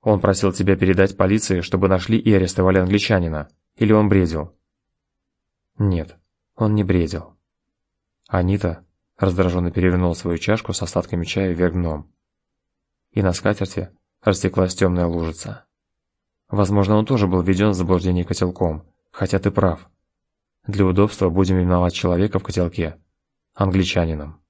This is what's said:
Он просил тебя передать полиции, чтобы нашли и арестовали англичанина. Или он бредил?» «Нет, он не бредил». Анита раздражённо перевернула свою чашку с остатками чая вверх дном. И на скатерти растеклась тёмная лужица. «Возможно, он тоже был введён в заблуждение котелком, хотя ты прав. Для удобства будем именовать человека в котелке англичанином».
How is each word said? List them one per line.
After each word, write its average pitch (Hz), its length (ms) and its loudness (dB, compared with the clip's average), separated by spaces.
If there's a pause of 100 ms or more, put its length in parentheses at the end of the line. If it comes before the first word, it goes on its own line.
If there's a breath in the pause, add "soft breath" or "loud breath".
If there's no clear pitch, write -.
Он 107 180 2
просил 95 320 2
тебя 95 240 2
передать 95 400 2
полиции, 95 440 0
чтобы 92 280 0
нашли 95 300 0
и 110 140 2
арестовали 92 460 2
англичанина. 92 720 0 (280)
Или 107 160 2
он 107 160 4
бредил?» 82 440 0 (1300)
«Нет, 90 380 -2 (380)
он 107 200 0
не 104 100 2
бредил». 85 520 -2 (920)
Анита 92 560 -2 (320)
раздражённо 90 540 0
перевернула 90 440 0
свою 85 240 -6
чашку 110 340 -4
с - 100 -6
остатками 87 420 -4
чая 92 280 -2
вверх 85 220 0
дном. 80 360 -6 (1000)
И 104 100 0
на 92 100 2
скатерти 95 580 -4 (320)
растеклась 92 520 0
тёмная 90 320 0
лужица. 82 600 -6 (840)
«Возможно, 101 480 0
он 107 100 0
тоже 113 200 0
был 90 160 0
введён 95 280 2
в 98 40 0
заблуждение 90 500 0
котелком, 90 600 -4 (320)
хотя 98 220 -2
ты 95 120 0
прав. - 380 -2 (800)
Для 101 180 0
удобства 92 460 2
будем 92 260 2
именовать 90 380 2
человека 95 440 0
в - 40 -4
котелке 85 580 -4 (540)
англичанином». 85 960 -2